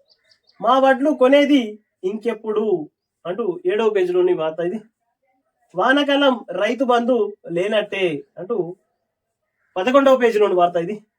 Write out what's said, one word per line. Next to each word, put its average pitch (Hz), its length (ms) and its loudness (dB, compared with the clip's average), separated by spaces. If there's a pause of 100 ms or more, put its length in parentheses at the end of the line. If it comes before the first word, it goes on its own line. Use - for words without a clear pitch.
(600)
"మా 240 180 2
వడ్లు 269 320 2
కొనేది 254 680 2 (260)
ఇంకెప్పుడు" 214 840 -4 (380)
అంటూ 185 400 -6
ఏడవ 214 240 0
పేజీలోని 180 440 0
వార్త 160 260 -4
ఇది. 185 200 -6 (920)
"వానకాలం 269 760 2
రైతు 220 340 -2
బంధు 240 520 0 (140)
లేనట్టే" 190 720 -4 (140)
అంటూ 180 380 -6 (1000)
పదకొండవ 262 400 4
పేజీలోని 208 380 2
వార్త 175 220 2
ఇది. 175 280 -6 (140)